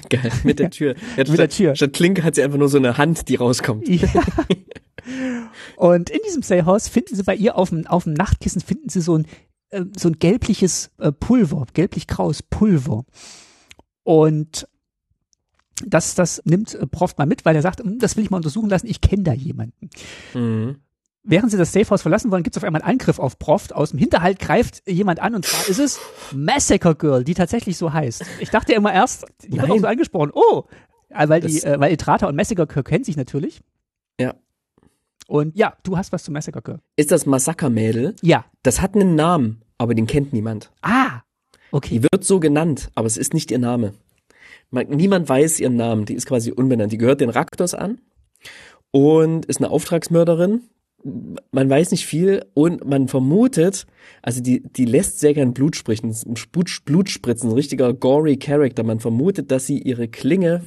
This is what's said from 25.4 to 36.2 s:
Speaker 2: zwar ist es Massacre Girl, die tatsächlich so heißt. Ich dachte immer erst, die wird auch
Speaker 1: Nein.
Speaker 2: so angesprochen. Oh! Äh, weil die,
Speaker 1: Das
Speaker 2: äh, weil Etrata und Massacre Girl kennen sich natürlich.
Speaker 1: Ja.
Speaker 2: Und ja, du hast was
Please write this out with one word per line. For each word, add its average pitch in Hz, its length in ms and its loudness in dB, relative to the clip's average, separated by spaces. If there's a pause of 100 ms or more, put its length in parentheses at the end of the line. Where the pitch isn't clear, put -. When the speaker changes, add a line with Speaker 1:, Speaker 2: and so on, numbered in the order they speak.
Speaker 2:
zwar - 220 -4
ist 190 100 0
es 277 220 0 (340)
Massacre 170 640 0
Girl, 135 280 2
die 160 100 -2
tatsächlich 190 440 -2
so 165 160 -4
heißt. 147 300 -4 (160)
Ich 190 100 -10
dachte 240 240 2
immer 208 200 2
erst, 202 320 0 (180)
die - 80 -12
wird 175 120 -2
auch 262 40 0
Speaker 1:
Nein. 226 140 4
Speaker 2:
so 202 60 2
angesprochen. 196 460 0
Oh! 440 300 4 (460)
Äh, 156 180 0
weil 156 140 4
die, 165 120 -4
Speaker 1:
Das 151 120 -2
Speaker 2:
äh, 143 140 0
weil 147 120 4
Etrata - 360 0
und 139 80 -2
Massacre 175 320 0
Girl 135 160 -4
kennen 202 200 -2
sich 156 140 -6
natürlich. - 420 -6 (600)
Speaker 1:
Ja. 127 140 -2 (920)
Speaker 2:
Und 151 300 -2
ja, 165 260 0
du 185 140 -4
hast 185 160 -6
was 175 100 -8